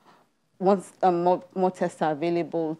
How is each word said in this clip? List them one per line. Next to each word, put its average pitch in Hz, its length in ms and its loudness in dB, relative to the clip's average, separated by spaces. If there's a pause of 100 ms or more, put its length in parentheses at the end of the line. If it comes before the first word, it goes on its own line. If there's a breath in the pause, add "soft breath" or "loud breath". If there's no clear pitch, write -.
(600 soft breath)
once, 190 320 0 (100)
um, 175 220 2
more, 180 180 2 (140)
more 185 160 0
tests 180 300 -4
are 156 100 0
available 165 680 -4